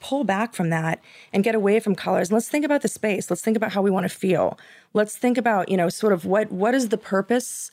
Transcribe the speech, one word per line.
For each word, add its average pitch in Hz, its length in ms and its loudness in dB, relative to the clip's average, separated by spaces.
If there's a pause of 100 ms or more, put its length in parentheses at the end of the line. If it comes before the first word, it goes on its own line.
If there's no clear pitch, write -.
pull 277 240 -2
back 202 300 -2
from 170 160 0
that 160 300 -2 (340)
and 196 100 2
get 226 100 2
away 214 260 4
from 208 140 0
colors. 185 380 0
Let's 226 160 0
think 294 160 0
about 285 160 2
the - 80 -2
space. - 400 -4
Let's - 140 -4
think 220 160 0
about 196 140 -2
how 196 100 0
we 196 80 2
wanna 185 180 0
feel. 175 500 0 (360)
Let's 208 240 0
think 247 180 2
about, 214 320 0
you 190 80 2
know, 175 140 2
sort 202 240 2
of 165 100 -4
what, 208 260 0
what 202 240 0
is 254 140 2
the 220 80 0
purpose 202 760 -2